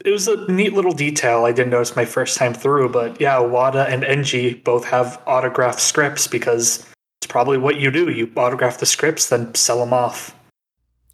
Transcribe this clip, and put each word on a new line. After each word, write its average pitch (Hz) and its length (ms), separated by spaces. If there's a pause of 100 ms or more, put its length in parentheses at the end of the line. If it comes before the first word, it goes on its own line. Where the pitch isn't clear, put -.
it 196 80
was 202 160
a 208 240
neat 185 220
little 185 180
detail 139 540
I 120 80
didn't 123 180
notice 120 240
my 120 80
first 120 340
time 123 160
through, 139 360
but 117 320
yeah, 139 160
Owada 127 500
and 131 160
Enji 131 600
both 120 180
have 123 420
autographed 127 540
scripts - 480
because 117 580 (360)
it's - 100
probably 135 260
what 143 200
you 139 120
do. 160 200
You 117 260
autograph 123 440
the 135 60
scripts, - 440
then 117 260
sell 120 260
'em 123 120
off. 120 420 (800)